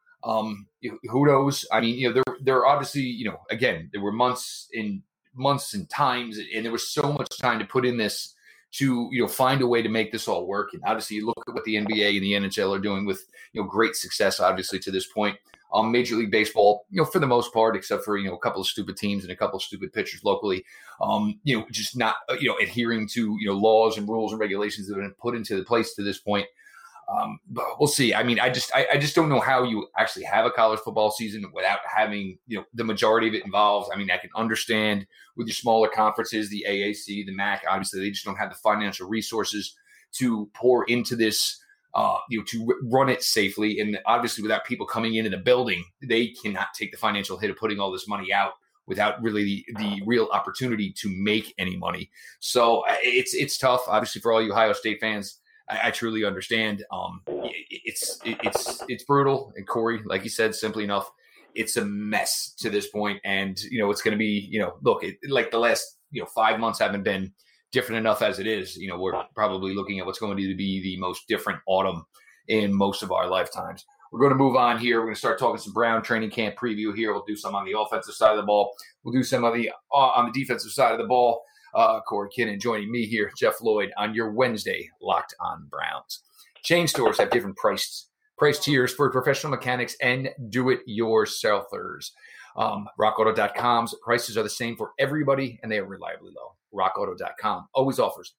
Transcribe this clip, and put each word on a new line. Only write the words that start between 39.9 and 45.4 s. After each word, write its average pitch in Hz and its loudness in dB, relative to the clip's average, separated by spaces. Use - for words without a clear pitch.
to 113 -2
pour 123 4
into 120 -2
this, 110 0
uh, - 2
you 110 -2
know, 104 -6
to 113 -6
r-, - 2
run 131 4
it - 0
safely. 107 0
And 104 -2
obviously 117 0
without 107 -2
people 107 -8
coming 113 -2
into 110 0
the 92 -4
building, 104 2